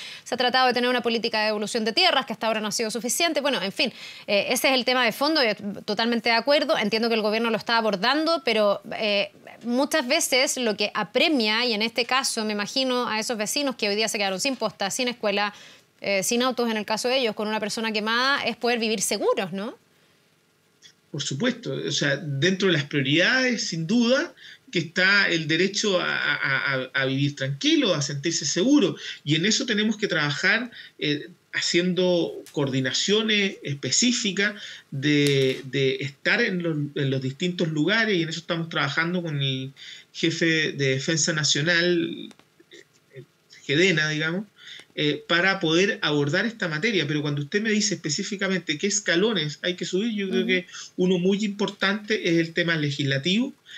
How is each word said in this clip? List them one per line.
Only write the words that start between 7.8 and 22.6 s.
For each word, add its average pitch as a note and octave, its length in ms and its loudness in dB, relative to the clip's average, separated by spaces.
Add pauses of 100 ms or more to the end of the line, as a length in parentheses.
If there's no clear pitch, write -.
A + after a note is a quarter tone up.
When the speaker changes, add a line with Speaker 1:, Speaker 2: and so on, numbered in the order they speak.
Speaker 1:
pero, G#3+ 380 2 (160)
eh, G#3 340 -2 (320)
muchas B3+ 440 0
veces C#4 480 2
lo A3+ 220 -2
que G#3 160 -2
apremia, A#3+ 720 2
y A#3 80 0
en G#3 80 -2
este A#3 240 -2
caso B3+ 400 0
me G#3+ 80 -2
imagino B3 560 -2
a G#3+ 100 -2
esos A3 180 -4
vecinos B3+ 380 -2
que G#3+ 140 -2
hoy G3+ 60 0
día A3 120 0
se A3 100 -4
quedaron G3 220 -2
sin C4 160 -2
posta, G3+ 340 -4
sin B3 200 -2
escuela, G#3 440 -2 (460)
eh, G3 240 0
sin A#3+ 200 0
autos A#3+ 280 0
en A3 60 -2
el G#3 80 -4
caso A3 240 -2
de C4 100 2
ellos, A3 160 0
con G#3+ 140 -4
una A3 100 -2
persona A3 320 -4
quemada, A#3 540 0
es A#3+ 100 -2
poder A#3+ 240 0
vivir A3 220 -2
seguros, A3+ 500 0
¿no? G#3+ 260 -8 (1300)
Speaker 2:
Por D3 100 -6
supuesto, D#3+ 520 -4
o D3+ 180 -4
sea, C#3+ 240 2
dentro F3+ 540 0